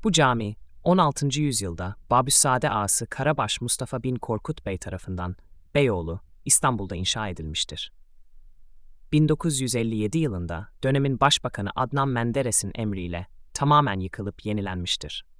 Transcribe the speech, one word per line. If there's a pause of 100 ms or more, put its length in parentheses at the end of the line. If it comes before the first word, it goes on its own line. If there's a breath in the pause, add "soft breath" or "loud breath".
Bu
cami, (280)
on
altıncı
yüzyılda (140)
Babüssade
Ağası
Karabaş
Mustafa
bin
Korkut
Bey
tarafından (400)
Beyoğlu, (260)
İstanbul'da
inşa
edilmiştir. (1200)
Bin
dokuz
yüz
elli
yedi
yılında (160)
dönemin
başbakanı
Adnan
Menderes'in
emriyle (260)
tamamen
yıkılıp
yenilenmiştir. (140)